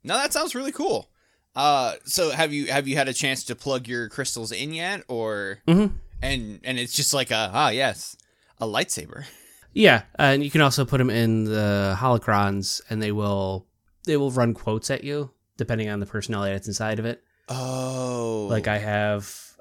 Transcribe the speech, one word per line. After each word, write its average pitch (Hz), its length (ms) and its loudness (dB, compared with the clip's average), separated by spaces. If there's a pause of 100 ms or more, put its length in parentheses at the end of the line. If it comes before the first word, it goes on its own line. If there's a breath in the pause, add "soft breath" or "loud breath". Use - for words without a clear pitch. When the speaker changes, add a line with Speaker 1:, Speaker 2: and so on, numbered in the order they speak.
Speaker 1:
No, 170 120 -4
that 277 180 0
sounds 311 200 -2
really 269 200 -6
cool. 285 360 -4 (460)
Uh, 135 380 2 (100)
so 165 280 0
have 151 200 0
you, 143 140 -4
have 139 200 0
you 135 120 -2
had 139 100 2
a 131 60 -4
chance 135 320 -2
to 120 100 -6
plug 127 320 -4
your 120 220 -6
crystals 117 420 -6
in 135 220 -8
yet? 175 340 -6
Or 107 580 -4
Speaker 2:
Mm-hmm. 196 300 6 (260)
Speaker 1:
and, 123 440 -4
and 127 120 -4
it's 123 160 -4
just 139 200 0
like 131 180 0
a, 110 220 0
ah, 135 160 4
yes, 117 480 -2 (420 soft breath)
a 117 80 -2
lightsaber. 135 560 -4 (480 loud breath)
Speaker 2:
Yeah, 151 300 8 (180)
uh, - 40 6
and 139 200 6
you 143 80 -4
can 160 80 4
also 139 240 6
put 131 160 2
'em 127 100 4
in 113 360 2
the 101 520 2
holocrons, 101 920 2
and 110 120 -2
they 104 120 0
will, 98 520 -2 (380)
they 156 140 0
will 139 140 0
run 120 220 2
quotes 110 380 -4
at 135 140 -6
you, 143 260 -6 (240)
depending 113 320 -2
on 104 140 -4
the 98 40 -4
personality 101 460 -4
that's 98 160 -6
inside 107 320 -4
of 110 60 -6
it. 120 180 -8 (240)
Speaker 1:
Oh. 127 1000 -4
Speaker 2:
Like, 110 180 0
I 104 120 0
have, 104 540 -2 (280)